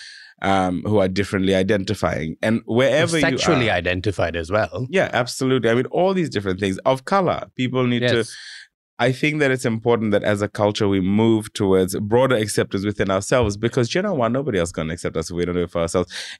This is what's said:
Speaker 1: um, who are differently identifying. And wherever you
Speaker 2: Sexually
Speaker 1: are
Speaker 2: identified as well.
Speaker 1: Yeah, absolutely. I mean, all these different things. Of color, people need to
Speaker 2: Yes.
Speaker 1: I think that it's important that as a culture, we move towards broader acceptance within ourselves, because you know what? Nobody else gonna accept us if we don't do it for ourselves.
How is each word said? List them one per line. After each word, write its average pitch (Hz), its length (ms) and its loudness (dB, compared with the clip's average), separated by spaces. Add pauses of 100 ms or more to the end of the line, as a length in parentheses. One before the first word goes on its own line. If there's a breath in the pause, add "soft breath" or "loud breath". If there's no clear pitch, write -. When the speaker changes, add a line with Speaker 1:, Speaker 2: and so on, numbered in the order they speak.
(420 loud breath)
Speaker 1:
um, 92 440 0
who 104 140 2
are 95 80 4
differently 95 480 0
identifying. 95 840 0
And 110 240 0
wherever 135 520 2
you 151 40 0
Speaker 2:
Sexually 131 480 2
Speaker 1:
are 98 80 2
Speaker 2:
identified 90 580 -2
as 85 160 -6
well. 104 380 -2
Speaker 1:
Yeah, 180 240 0
absolutely. 123 560 0
I 117 60 4
mean, 131 120 0
all 185 260 0
these 170 160 -2
different 98 300 -4
things. 98 200 -2
Of 131 260 -2
color, 180 500 0
people 127 320 0
need 120 200 0
to 117 100 2
Speaker 2:
Yes. - 180 -4 (680 loud breath)
Speaker 1:
I 127 120 2
think 151 260 0
that 139 100 4
it's 127 140 0
important 113 480 0
that 101 140 2
as 104 160 0
a 104 80 0
culture, 104 400 2
we 98 100 2
move 107 540 2
towards 95 480 2
broader 123 340 2
acceptance 107 500 -2
within 104 240 -2
ourselves, 101 460 0
because 113 400 -2
you 180 60 2
know 208 120 -4
what? 117 200 0
Nobody 131 260 -2
else 85 140 -2
gonna 80 180 -4
accept 87 240 -8
us 82 160 -4
if 85 60 -6
we 87 80 0
don't 87 100 -4
do 90 80 0
it 82 80 -6
for 85 80 -2
ourselves. 87 320 -2 (280 loud breath)